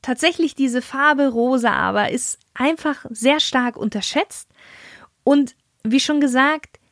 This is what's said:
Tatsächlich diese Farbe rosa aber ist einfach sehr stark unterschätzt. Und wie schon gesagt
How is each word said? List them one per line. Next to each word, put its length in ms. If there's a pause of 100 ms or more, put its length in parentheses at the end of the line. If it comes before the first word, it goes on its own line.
Tatsächlich 540
diese 260
Farbe 460
rosa 460
aber 360
ist 300 (160)
einfach 560
sehr 280
stark 380
unterschätzt. 720 (760)
Und 320 (280)
wie 160
schon 220
gesagt 580 (120)